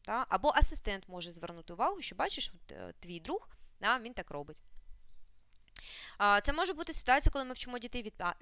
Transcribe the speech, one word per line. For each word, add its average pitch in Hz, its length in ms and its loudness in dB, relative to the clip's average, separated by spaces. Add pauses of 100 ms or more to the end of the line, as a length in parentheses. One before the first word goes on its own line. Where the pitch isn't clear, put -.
Та? 233 260 -2
Або 196 260 4
асистент - 540 2
може 175 240 -8
звернути 170 400 -12
увагу, 294 300 0
що, - 140 -8
«Бачиш, - 380 -2
от, - 180 -16
е, 90 280 -12
твій 170 200 -10
друг, 294 280 -6 (320)
да, 226 180 2
він 233 160 -10
так - 160 -8
робить». 147 320 -8 (1600)
А, 202 220 8
це 277 120 2
може 349 200 2
бути 320 220 -6
ситуація, - 380 6
коли 277 120 -2
ми 254 80 -6
вчимо 247 260 -8
дітей 240 240 -6
віта-, 180 400 -4